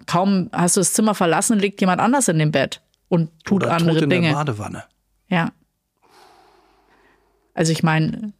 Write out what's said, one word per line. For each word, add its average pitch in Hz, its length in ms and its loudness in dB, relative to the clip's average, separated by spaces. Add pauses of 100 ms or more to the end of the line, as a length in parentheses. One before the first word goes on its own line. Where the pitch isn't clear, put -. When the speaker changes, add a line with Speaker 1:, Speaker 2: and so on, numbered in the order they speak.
Speaker 1:
kaum 185 460 0
hast 175 240 0
du 202 40 2
das 170 120 0
Zimmer 214 240 2
verlassen, 190 420 0
liegt 196 220 -2
jemand 185 200 2
anders 262 280 2
in 160 100 2
dem 151 140 2
Bett - 280 -2 (280)
und 165 200 0 (160)
tut 196 200 0
Speaker 2:
Oder 165 80 -2
Speaker 1:
andere 170 220 2
Speaker 2:
tot 160 100 2
in 143 60 0
Speaker 1:
Dinge. 160 180 2
Speaker 2:
der 151 80 0
Badewanne. 110 480 -6 (440)
Speaker 1:
Ja. 170 220 -2 (2000)
Also 160 200 -2
ich 156 100 -2
meine, 160 580 -2